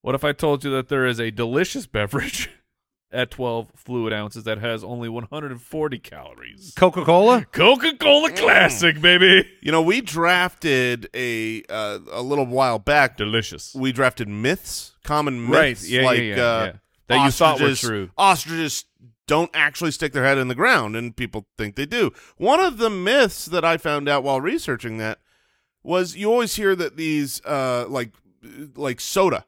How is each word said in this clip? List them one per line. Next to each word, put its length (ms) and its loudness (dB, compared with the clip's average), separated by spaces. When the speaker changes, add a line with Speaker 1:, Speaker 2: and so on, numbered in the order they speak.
Speaker 1:
what 120 -4
if 100 -4
I 80 0
told 320 -2
you 80 -6
that 160 -4
there 180 0
is 140 -2
a 100 -4
delicious 560 -4
beverage 640 -4
<laughs> 320 -20
at 180 -4
twelve 460 -6
fluid 360 -6
ounces 320 -8
that 140 -4
has 240 -6
only 260 -10
one 220 -10
hundred 220 -12
and 100 -16
forty 360 -6
calories? 800 -20
Speaker 2:
Coca-Cola? 760 4
Speaker 1:
Coca-Cola 800 4
Speaker 3:
Mm. 60 -4
Speaker 1:
Classic, 640 4
baby. 480 6
Speaker 3:
You 100 -4
know, 100 4
we 180 2
drafted 1120 0
a, 540 -6
uh, 300 -6
a 120 -8
little 240 0
while 340 2
back. 360 2
Speaker 1:
Delicious. 580 -4
Speaker 3:
We 180 -2
drafted 360 0
myths, 640 -6
common 440 -2
Speaker 1:
Right. 220 4
Speaker 3:
myths, 180 -10
Speaker 1:
Yeah, 120 0
yeah, 60 4
Speaker 3:
like, 140 4
Speaker 1:
yeah, 140 -4
Speaker 3:
uh, 320 0
Speaker 1:
yeah. 60 -10
That 160 4
you 60 4
thought 300 2
were 80 2
Speaker 3:
ostriches, 120 -2
Speaker 1:
true. 380 -4
Speaker 3:
ostriches 680 0
don't 260 2
actually 380 0
stick 200 -6
their 120 0
head 140 4
in 100 -2
the 60 -4
ground, 420 0
and 200 -8
people 300 -10
think 200 -8
they 100 -4
do. 260 -2
One 200 2
of 200 0
the 120 0
myths 560 0
that 180 -2
I 120 2
found 320 -4
out 160 0
while 160 0
researching 580 -6
that 220 -6
was 320 -2
you 140 -2
always 260 0
hear 180 2
that 220 -4
these, 480 -4
uh, 440 -2
like, 240 -6
like 260 -6
soda 480 0